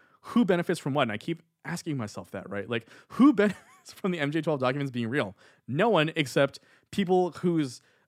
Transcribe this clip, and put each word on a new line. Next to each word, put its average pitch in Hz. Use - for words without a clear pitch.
who 240
benefits 175
from 139
what, 143
and 117
I 104
keep 165
asking 160
myself 107
that, 95
right? 101
Like, 117
who 285
<laughs> -
benefits -
from -
the 175
M 143
J 165
twelve 156
documents 135
being 117
real? 113
No 160
one 160
except 143
people 180
whose, 156